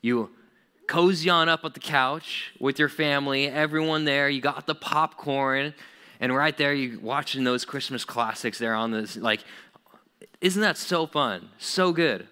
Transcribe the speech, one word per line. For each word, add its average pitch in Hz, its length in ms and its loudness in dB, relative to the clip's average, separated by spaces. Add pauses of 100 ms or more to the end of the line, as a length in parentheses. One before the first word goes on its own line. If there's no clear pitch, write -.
You 117 260 0 (580)
cozy 175 440 2
on 165 180 4
up 160 160 2
at 156 80 -8
the 151 80 -16
couch 143 800 -2
with 139 180 0
your 151 120 4
family, 143 580 0
everyone 156 560 0
there. 143 240 2
You 139 140 0
got 143 240 -2
the 156 80 -2
popcorn, 139 960 0 (480)
and 127 140 0
right 147 220 2
there 143 160 2
you're 131 280 -4
watching 135 440 -4
those 123 200 0
Christmas 131 400 -8
classics 113 540 -4
there 113 160 -2
on 113 180 0
this. 110 240 -4
Like, 110 280 0 (960)
isn't 190 220 2
that 190 140 2
so 165 300 -2
fun? 120 420 -2 (100)
So 185 340 2
good. 143 400 0